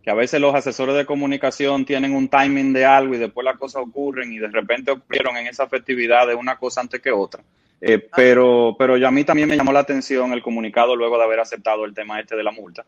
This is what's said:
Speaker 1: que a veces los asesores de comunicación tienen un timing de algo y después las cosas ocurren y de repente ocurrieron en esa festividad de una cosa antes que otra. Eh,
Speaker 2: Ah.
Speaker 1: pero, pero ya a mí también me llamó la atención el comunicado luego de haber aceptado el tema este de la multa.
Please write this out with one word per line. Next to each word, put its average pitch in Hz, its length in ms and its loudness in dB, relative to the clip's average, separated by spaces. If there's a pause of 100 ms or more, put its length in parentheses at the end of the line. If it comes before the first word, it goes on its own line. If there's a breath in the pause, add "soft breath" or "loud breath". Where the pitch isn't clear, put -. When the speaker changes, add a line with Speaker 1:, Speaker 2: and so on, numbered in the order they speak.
Speaker 1:
que 110 80 -4
a 104 40 2
veces 123 260 0
los 143 140 2
asesores 135 400 -2
de 143 120 0
comunicación 139 760 -2
tienen 139 300 -2
un 135 140 -2
timing 139 440 2
de 131 120 2
algo 135 300 6
y 120 40 -4
después 117 260 -6
las 131 120 -2
cosas 135 260 -8
ocurren 127 500 -8
y 110 60 -14
de 107 100 -8
repente 117 420 -2
ocurrieron 131 460 -4
en 120 100 -8
esa 127 220 -6
festividad 123 580 0
de 120 80 0
una 127 240 -4
cosa 127 220 -6
antes 123 200 -10
que 135 100 -4
otra. 98 320 -4 (380)
Eh, 107 300 2
Speaker 2:
Ah. - 60 -18
Speaker 1:
pero, 123 640 6
pero 127 180 4
ya 131 120 2
a 127 40 2
mí 143 120 2
también 151 240 0
me 151 80 0
llamó 139 160 0
la 143 80 4
atención 131 520 -2
el 120 100 -6
comunicado 117 540 0
luego 117 200 0
de 117 80 2
haber 113 160 0
aceptado 107 440 -4
el 104 100 -12
tema 107 260 -10
este 110 140 -12
de 107 80 -6
la 104 80 -4
multa. 107 380 -18